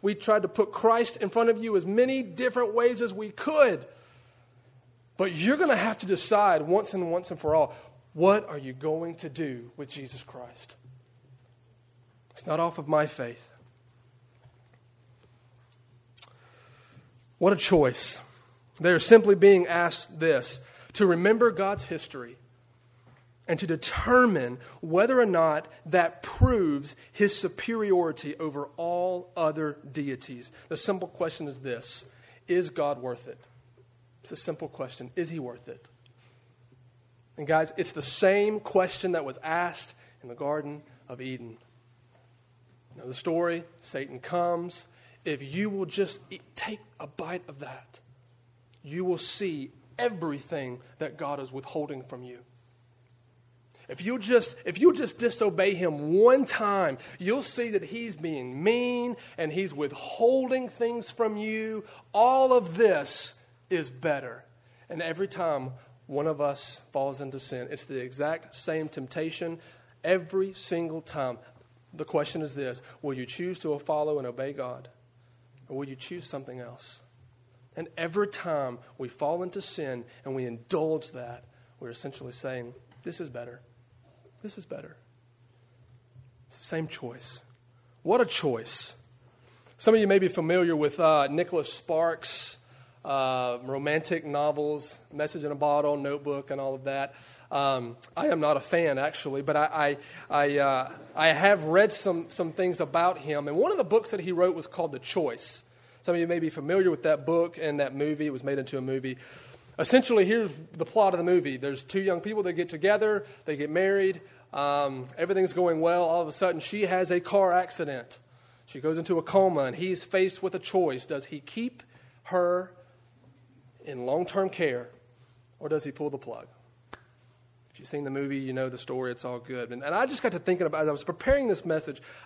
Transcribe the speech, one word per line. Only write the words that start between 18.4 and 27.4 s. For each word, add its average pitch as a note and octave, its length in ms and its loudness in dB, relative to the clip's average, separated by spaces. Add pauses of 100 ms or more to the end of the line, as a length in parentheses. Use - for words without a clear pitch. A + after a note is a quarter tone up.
They E3+ 100 4
are E3+ 80 6
simply G#3 360 10
being F#3 320 10
asked E3+ 520 0
this, D#3 420 2 (340)
to G#3 120 4
remember G#3 440 6
God's G3 340 -2
history C3 520 -10 (1080)
and E3 140 0
to F#3+ 60 -4
determine E3 920 4 (220)
whether G#3 400 4
or A#3 60 6
not D#3+ 420 2 (160)
that E3 380 2
proves D#3+ 720 2 (160)
his G3+ 260 2
superiority F3+ 1000 0